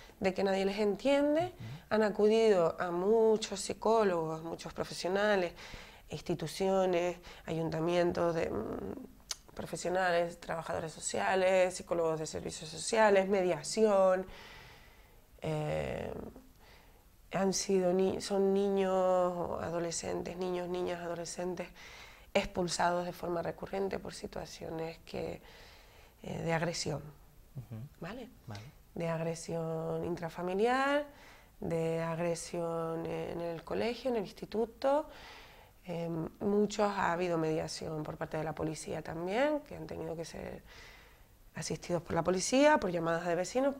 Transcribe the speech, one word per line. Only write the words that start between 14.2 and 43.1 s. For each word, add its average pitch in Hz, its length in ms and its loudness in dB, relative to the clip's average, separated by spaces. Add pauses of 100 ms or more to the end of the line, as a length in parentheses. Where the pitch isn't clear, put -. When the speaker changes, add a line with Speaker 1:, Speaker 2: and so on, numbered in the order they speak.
Speaker 1:
Eh, 151 720 -4 (1200)
han 190 200 2
sido 185 400 4
ni-, 190 280 2
son 196 320 2
niños, 185 1080 2
adolescentes, 175 760 -4
niños, 180 320 -2
niñas, 180 320 -2
adolescentes 175 640 -6 (640)
expulsados 175 720 0
de 175 80 -6
forma 170 280 -2
recurrente 185 580 -4
por 180 140 -10
situaciones 165 920 -8
que, 170 360 -8 (840)
eh, 151 200 -8
de 165 100 0
agresión, 160 460 -2 (560)
Speaker 2:
Ujú. 117 260 -12 (180)
Speaker 1:
¿vale? 214 300 -12 (180)
Speaker 2:
Vale. 104 140 -10 (340)
Speaker 1:
De 165 120 -4
agresión 165 1000 -4
intrafamiliar, 196 1000 0 (560)
de 165 400 -2
agresión 165 1040 -4
en 165 340 -6
el 170 240 -6
colegio, 233 480 -4
en 233 60 0
el 196 60 -2
instituto. 240 840 -2 (800)
Eh, 170 240 -4 (320)
muchos 208 500 2
ha 185 220 0
habido 175 240 0
mediación 160 640 -2
por 156 140 -8
parte 156 200 -6
de 156 60 -2
la 156 100 -4
policía 160 480 -6
también, 208 600 -2
que 185 160 -14
han 160 100 -10
tenido 165 280 -6
que 165 100 -8
ser - 360 -12 (920)
asistidos 165 460 -4
por - 120 -6
la 165 100 2
policía, 254 560 4
por 190 120 0
llamadas 165 340 0